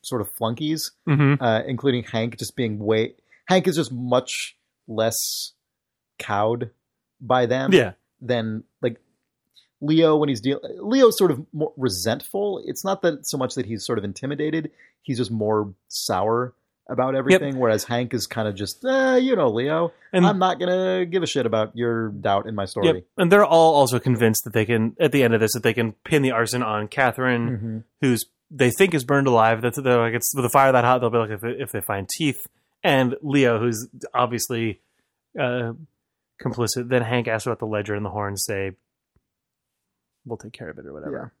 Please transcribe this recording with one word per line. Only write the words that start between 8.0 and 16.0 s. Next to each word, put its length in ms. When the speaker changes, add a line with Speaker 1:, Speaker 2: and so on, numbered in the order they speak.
Speaker 1:
than, 400
like, 200
Leo 360
when 120
he's 120
deal-, 200
Leo's 400
sort 140
of 200
more 240
resentful. 880
It's 200
not 180
that 240
so 100
much 200
that 100
he's 180
sort 140
of 60
intimidated. 680
He's 160
just 140
more 420
sour 680